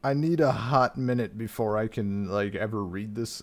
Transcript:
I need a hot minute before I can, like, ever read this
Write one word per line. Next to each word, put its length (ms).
I 100
need 260
a 120
hot 460
minute 380
before 420
I 100
can, 400
like, 260
ever 300
read 300
this 280